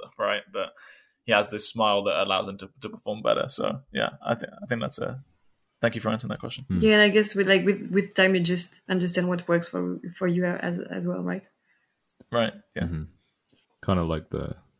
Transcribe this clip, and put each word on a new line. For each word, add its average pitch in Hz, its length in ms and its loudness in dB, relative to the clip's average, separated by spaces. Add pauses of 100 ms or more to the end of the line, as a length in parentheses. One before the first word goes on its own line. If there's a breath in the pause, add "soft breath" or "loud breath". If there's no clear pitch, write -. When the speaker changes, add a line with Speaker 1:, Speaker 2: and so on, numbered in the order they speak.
(180)
Speaker 1:
right? 101 260 0 (100)
That 95 160 -4 (560 soft breath)
he 117 80 2
has 104 180 4
this 104 160 -4
smile 104 380 2
that 90 180 2
allows 95 240 0
him 98 120 -10
to, 95 100 -14 (140)
to 107 40 -8
perform 107 340 -8
better. - 280 2
So, - 320 -4 (100)
yeah, 58 200 -2 (140)
I 120 100 0
think, - 180 -12 (100)
I - 40 -14
think 120 120 -2
that's - 200 -6
a, 135 220 -6 (600)
thank 117 140 0
you 113 40 -4
for 104 80 -4
answering 110 220 -4
that - 100 -6
question. 123 300 -10
Speaker 2:
Hmm. - 100 2
Speaker 3:
Yeah, 220 140 6
and 208 80 8
I 208 80 8
guess 208 260 2
with, 196 120 2
like, 190 180 6
with, 196 260 0
with 190 220 0
time, 190 200 6
you 185 80 4
just 175 460 -2
understand 180 400 0
what 175 220 -2
works 170 180 4
for, 180 320 -4 (180)
for 190 100 -2
you 175 180 2
as, 175 340 -2
as 180 260 -6
well, 180 160 -4
right? 180 240 -4 (840)
Speaker 1:
Right, 117 220 0 (220)
yeah. 90 80 -2
Speaker 2:
Mm-hmm. 80 200 -4 (800)
Kind 95 140 2
of 82 80 0
like 80 220 -4
the, 71 260 -6 (240)